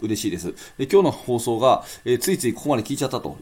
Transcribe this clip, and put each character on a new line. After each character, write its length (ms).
嬉 220
し 60
い 20
で 80
す。 160
で、 80
今 160
日 40
の 40
放 300
送 180
が、 240
え 100
ー、 60
つ 100
い 80
つ 80
い 80
こ 80
こ 60
ま 80
で 80
聞 100
い 20
ち 80
ゃ 40
っ 20
た 100
と 220